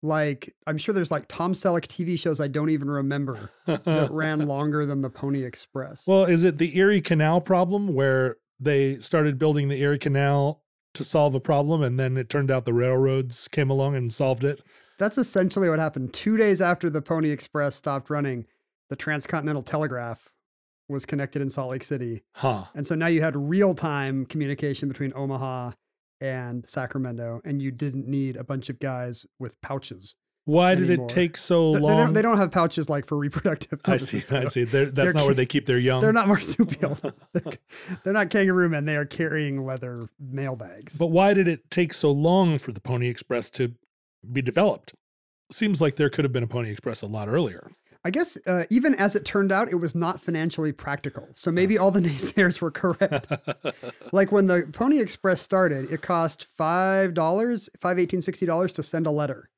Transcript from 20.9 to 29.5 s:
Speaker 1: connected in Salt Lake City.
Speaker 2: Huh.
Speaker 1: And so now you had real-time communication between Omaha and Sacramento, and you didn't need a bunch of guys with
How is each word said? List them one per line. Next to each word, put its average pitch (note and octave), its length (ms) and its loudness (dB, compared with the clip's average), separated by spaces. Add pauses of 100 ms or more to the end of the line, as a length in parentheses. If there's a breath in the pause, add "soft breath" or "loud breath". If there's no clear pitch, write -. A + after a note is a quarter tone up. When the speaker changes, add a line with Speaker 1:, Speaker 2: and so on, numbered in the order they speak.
Speaker 1:
connected C#3+ 380 -4
in C#3 80 -4
Salt C3 220 -6
Lake C3 120 -8
City. A#2+ 380 -6 (140)
Speaker 2:
Huh. A2 300 -2 (100)
Speaker 1:
And D3 100 -6
so E3 80 -2
now E3 140 0
you E3 160 2
had D#3 120 -2
real-time C#3+ 920 0
communication C#3+ 600 -4
between C3+ 280 -6
Omaha C3 560 -6 (520)
and B2 460 -8
Sacramento, A#2+ 720 -6
and C#3 200 -4
you C3+ 80 -4
didn't C3 360 -6
need C3+ 280 -4
a C3+ 80 -10
bunch C3+ 260 -8
of B2 80 -8
guys B2 480 -8 (140)
with B2 220 -12